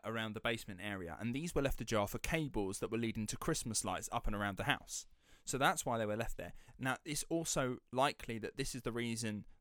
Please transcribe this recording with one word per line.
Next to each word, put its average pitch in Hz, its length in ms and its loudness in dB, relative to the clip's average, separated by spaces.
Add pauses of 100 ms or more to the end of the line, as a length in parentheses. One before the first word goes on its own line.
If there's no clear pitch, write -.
around 110 280 -2
the 107 80 -6
basement 110 420 -2
area, 95 380 -4
and 120 140 0
these 165 200 -2
were 151 60 4
left 131 200 2
ajar 107 280 2
for 120 100 -4
cables 117 600 0
that 98 120 -2
were 113 60 0
leading 110 300 0
to 117 100 -4
Christmas - 480 0
lights 90 260 -2
up 117 160 0
and 107 80 4
around 101 220 2
the 95 80 -2
house. - 420 -2 (380)
So - 140 0
that's 160 260 4
why 117 140 2
they 110 80 2
were 104 100 2
left 113 200 -2
there. 87 180 -6 (240)
Now, 127 260 0
it's 147 200 -2
also 151 540 0 (140)
likely 127 460 2
that 104 180 -4
this 135 180 -2
is 123 80 -4
the 120 100 -2
reason 113 520 0 (160)